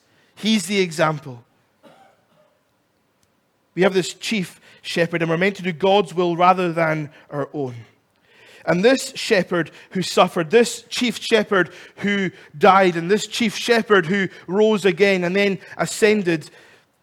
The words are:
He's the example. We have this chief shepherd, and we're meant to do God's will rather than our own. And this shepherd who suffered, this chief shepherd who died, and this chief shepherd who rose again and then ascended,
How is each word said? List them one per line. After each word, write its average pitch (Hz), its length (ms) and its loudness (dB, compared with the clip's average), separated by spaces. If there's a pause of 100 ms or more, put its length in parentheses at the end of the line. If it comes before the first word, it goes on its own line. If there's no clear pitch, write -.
(360)
He's 208 300 0
the 196 120 -2
example. 156 640 -2 (2250)
We 170 80 -2
have 185 120 2
this 185 200 -2
chief - 460 -8 (220)
shepherd, 170 400 -2
and 165 80 -2
we're 165 60 0
meant 196 200 -2
to 185 60 -14
do 180 100 -4
God's 190 420 0
will 175 220 -2
rather 180 360 2
than 156 380 -4 (200)
our 143 220 -6
own. 135 220 -8 (920)
And 175 180 0
this 262 300 2
shepherd 175 560 -2 (200)
who 185 120 -4
suffered, 180 480 0
this 226 380 2
chief - 300 -6
shepherd 202 520 0 (260)
who 202 340 -4 (260)
died, 185 400 4
and 170 140 -6
this - 160 0
chief - 300 -4
shepherd 214 500 2
who 190 220 -2 (180)
rose 208 380 2
again 190 400 2
and 175 120 -4
then 202 220 0 (180)
ascended, 175 720 -2 (520)